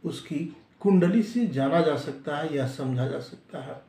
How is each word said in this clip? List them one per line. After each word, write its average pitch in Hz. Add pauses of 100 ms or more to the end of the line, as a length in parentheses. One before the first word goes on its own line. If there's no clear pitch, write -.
उसकी 160 (240)
कुंडली 196
से 240
जाना 139
जा 151
सकता 147
है 156
या 131
समझा 131
जा 143
सकता -
है। 139